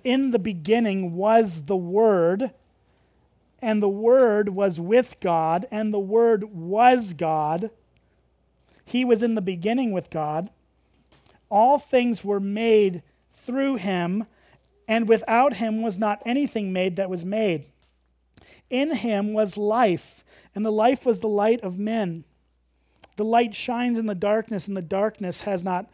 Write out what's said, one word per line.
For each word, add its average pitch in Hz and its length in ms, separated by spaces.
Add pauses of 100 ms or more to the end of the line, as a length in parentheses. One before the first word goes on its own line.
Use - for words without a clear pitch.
"In 262 260
the 233 80
beginning 190 760
was 202 480
the 190 140
Word, 190 760 (1080)
and 214 200
the 202 60
Word 214 640
was 190 280
with 214 420
God, 170 500
and 214 220
the 208 60
Word 214 540
was 208 600
God. 160 560 (1120)
He 247 200
was 233 180
in 233 120
the 214 80
beginning 208 500
with 180 180
God. 156 400 (1000)
All 240 280
things 240 460
were 202 160
made 202 640 (300)
through 269 440
him, 185 500 (600)
and 220 220
without 226 460
him 220 280
was 208 160
not 208 260
anything 233 480
made 185 240
that 190 140
was 175 140
made. 190 420 (1040)
In 285 240
him 208 380
was 214 240
life, 208 680 (300)
and 208 100
the 220 80
life 226 340
was 214 140
the 220 80
light 214 340
of 185 160
men. 202 460 (920)
The 214 80
light 233 320
shines 240 420
in 226 80
the 214 80
darkness, 202 540
and 196 80
the 185 60
darkness 190 600
has 190 220
not 185 300